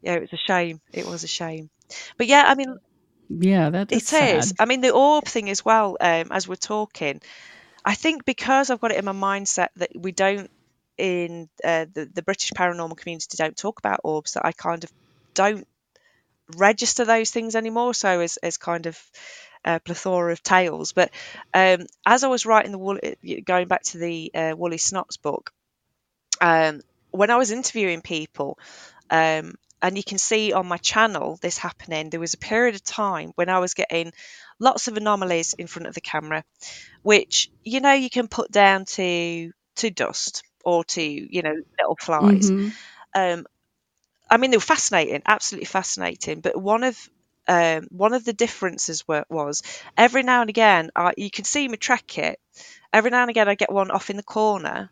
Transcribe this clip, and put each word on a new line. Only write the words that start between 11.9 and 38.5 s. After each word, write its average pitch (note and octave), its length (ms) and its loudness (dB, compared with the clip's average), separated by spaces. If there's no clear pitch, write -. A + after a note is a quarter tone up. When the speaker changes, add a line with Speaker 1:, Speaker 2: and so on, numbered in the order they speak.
Speaker 1:
the, D#3 180 -8
the E3+ 120 -6
British - 280 -4
paranormal F3 460 -2
community - 400 -12
don't D#3+ 180 -2
talk - 220 -6
about - 260 -2
orbs, D#3 300 -4
that - 120 -4
I E3 80 0
kind E3+ 300 -6
of - 80 -18
don't G3+ 320 0
register A3 480 2
those A3+ 240 2
things A3+ 260 -4
anymore. A3+ 380 -2
So F#3 280 0
as, E3+ 160 -4
as E3+ 200 -6
kind E3+ 300 -6
of E3 120 -10
a E3 160 0
plethora F3 520 -2
of E3+ 100 -4
tales. D#3+ 520 0
But, F3+ 180 2
um, F#3 320 4
as B3 160 6
I C4+ 40 2
was B3+ 180 0
writing A3 260 4
the G3 80 -10
Wool-, G3 200 -4
going F3+ 240 0
back F3+ 160 -2
to - 160 -10
the, E3 340 -8
uh, D#3+ 240 -2
Woolly E3+ 200 -6
Snots - 440 -6
book, - 300 -6
um, D#3+ 400 4
when G3+ 180 2
I A#3+ 80 4
was A#3+ 140 2
interviewing G3+ 500 -2
people, D#3 560 -6
um, D#3+ 440 2
and F#3 160 0
you G3+ 60 -6
can F#3+ 140 -8
see G#3+ 360 0
on F#3 140 2
my F3 100 -4
channel G3 640 0
this F3 180 -6
happening, D#3+ 500 -8
there E3 100 -6
was E3+ 140 -6
a F3 60 -10
period A#3 360 0
of - 80 -16
time E3+ 520 -4
when F3 140 0
I F#3 100 2
was F3+ 160 -2
getting E3 360 -4
lots B3 280 2
of G#3+ 100 -6
anomalies F#3+ 560 0
in F3 140 -10
front E3 200 -12
of - 60 -12
the - 80 -12
camera, D#3 420 -6
which, - 480 2
you B3+ 180 -2
know, C#4 120 6
you C4 160 2
can A#3+ 180 -2
put - 240 -6